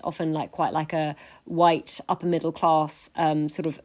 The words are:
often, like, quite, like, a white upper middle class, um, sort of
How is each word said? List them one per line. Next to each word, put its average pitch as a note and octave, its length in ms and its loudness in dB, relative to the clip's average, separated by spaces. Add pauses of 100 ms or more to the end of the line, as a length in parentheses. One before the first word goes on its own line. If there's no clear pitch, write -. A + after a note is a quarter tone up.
often, E3 280 -4
like, D#3 200 -4
quite, D#3+ 200 -2
like, D#3 200 -4
a D#3 240 -2 (300)
white E3+ 520 2 (100)
upper F3+ 180 -2
middle E3 260 0
class, D#3 640 2
um, D#3 320 2
sort D3+ 180 -4
of D3 180 -6